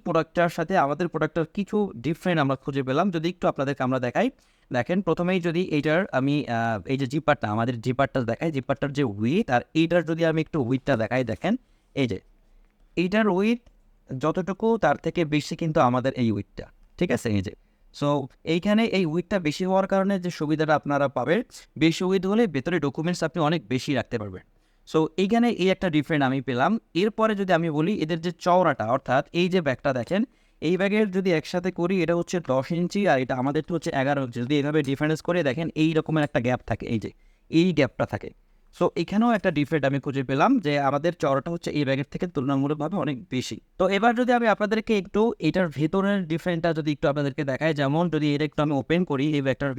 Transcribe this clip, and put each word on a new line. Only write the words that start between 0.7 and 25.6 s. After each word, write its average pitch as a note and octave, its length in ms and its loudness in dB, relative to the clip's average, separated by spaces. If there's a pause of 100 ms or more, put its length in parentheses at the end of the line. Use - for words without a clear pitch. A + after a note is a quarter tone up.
আমাদের D3+ 280 -2
প্রোডাক্টটার D#3 340 -2 (100)
কিছু G3+ 200 -2 (280)
ডিফারেন্ট E3 380 0
আমরা C3+ 200 0
খুঁজে C#3 240 -4
পেলাম। C#3+ 180 2 (100)
যদি D#3+ 180 -2
একটু - 180 -4
আপনাদেরকে C#3 360 -2
আমরা B2+ 180 0
দেখাই, E3 220 0 (440)
দেখেন C3 260 0 (100)
প্রথমেই F3 400 2
যদি E3+ 140 0 (160)
এইটার D3+ 240 2 (180)
আমি, C#3 240 2
আহ, A2+ 480 -2
এই C3+ 100 2
যে C3+ 120 0
জিপারটা, D3 420 0
আমাদের A#2 200 0 (100)
জিপারটা C3 340 0 (120)
দেখাই, D#3 240 -2
জিপারটার C3+ 420 -4
যে C#3+ 60 2 (160)
উইডথ C#3 360 0
আর A#2+ 60 2 (200)
এইটার E3+ 280 2
যদি E3 220 -2
আমি D#3+ 140 0
একটু - 120 -6 (120)
উইডথটা C3+ 240 0 (100)
দেখাই, B2+ 280 0
দেখেন E3 220 -2 (480)
এই B2 100 0
যে F#2 80 -6 (840)
এইটার G#3+ 240 2 (100)
উইডথ A3+ 240 0 (600)
যতটুকু F#3 440 -2 (160)
তার D3 220 2
থেকে E3 160 -2 (120)
বেশি D3+ 280 -2
কিন্তু D#3+ 180 0 (100)
আমাদের B2+ 220 0 (100)
এই A#2 140 4
উইডথটা, - 300 -8 (340)
ঠিক - 160 0
আছে? A3+ 120 -4 (100)
এই G2 100 2
যে। - 60 -8 (460)
So D3 80 0 (460)
এইখানে G#3 300 2 (140)
এই F#3+ 160 2
উইডথটা F3 240 -2 (100)
বেশি D3+ 220 -2
হওয়ার F#3+ 240 2
কারণে G3 300 2
যে F3+ 60 -4 (100)
সুবিধাটা D#3 400 0
আপনারা C#3+ 280 0 (100)
পাবেন, C3 220 2 (440)
বেশি E3 260 2
উইডথ F#3+ 220 0
হলে A3+ 120 4 (120)
ভেতরে F3 300 -2
ডকুমেন্টস D#3 420 -2
আপনি F3 120 -6 (100)
অনেক E3 120 0 (120)
বেশি C3 260 -2
রাখতে - 220 -4
পারবেন। F#2+ 220 -12 (480)
So D#3+ 80 2 (240)
এইখানে A#3 240 4 (160)